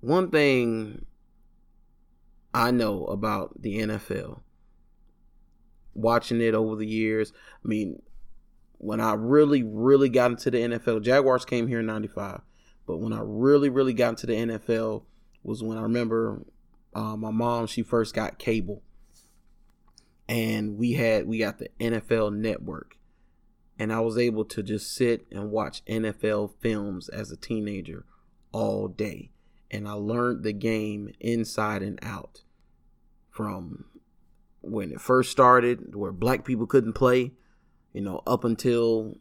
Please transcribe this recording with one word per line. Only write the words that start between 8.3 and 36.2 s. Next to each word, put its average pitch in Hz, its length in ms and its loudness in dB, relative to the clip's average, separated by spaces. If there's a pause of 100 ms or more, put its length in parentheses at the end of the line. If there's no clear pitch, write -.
when 107 220 -4
I 110 140 2
really, 139 480 4
really 123 460 4
got 123 220 4
into 120 200 -2
the 120 100 0
N 120 120 0
F 117 140 -4
L, 113 140 0
Jaguars 127 440 4
came 120 240 -2
here 117 120 -2
in 113 60 -2
ninety-five, 107 540 -6 (460)
but 85 120 -4
when 110 140 -4
I 110 100 -4
really, 135 460 4
really 131 260 2
got 120 160 2
into 117 160 -8
the 117 100 0
N 113 140 -2
F 113 200 -6
L 110 360 -2 (360)
was 110 200 -6
when 110 160 -6
I 113 40 -6
remember, 113 640 0 (500)
uh, 107 220 -6
my 110 140 -6
mom, 117 360 0
she 113 160 -4
first 113 320 0
got - 240 -4
cable. 104 440 -2 (1500)
And 110 500 -2
we 120 140 2
had, 113 340 2
we 110 120 -4
got 107 200 -2
the - 100 -12 (120)
N 117 140 0
F 110 180 -2
L 110 180 2
Network. 104 680 -6 (840)
And 107 140 -2
I 113 80 0
was 113 160 0
able 113 280 2
to - 180 -8
just 101 320 -6
sit 117 380 0
and 104 180 -6
watch 107 360 -4
N 110 180 -2
F 107 180 -4
L 104 240 0
films 101 600 -4
as 104 240 -10
a 82 40 -14
teenager 98 680 -8 (480)
all 104 340 -2
day. 98 460 -8 (380)
And 104 180 -8
I 104 40 -8
learned 113 520 -2
the 107 80 -2
game 104 680 -4
inside 107 640 -2
and 98 180 -6
out. - 420 -12 (840)
From 95 580 -10 (760)
when 98 320 -6
it - 80 -12
first 127 320 4
started, 123 640 6
where 98 160 -4
black 110 320 0